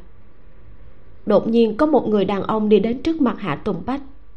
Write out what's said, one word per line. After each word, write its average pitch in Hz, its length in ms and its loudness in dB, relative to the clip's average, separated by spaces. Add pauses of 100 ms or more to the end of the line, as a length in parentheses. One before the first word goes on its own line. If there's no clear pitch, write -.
(1300)
Đột 208 220 4
nhiên 226 280 4
có 302 100 4
một 294 220 2
người 208 160 4
đàn 196 180 0
ông 214 260 0
đi 214 100 8
đến 226 240 0
trước 320 180 0
mặt 233 180 2
Hạ 165 180 -4
Tùng 170 300 -4
Bách, 285 160 -4 (340)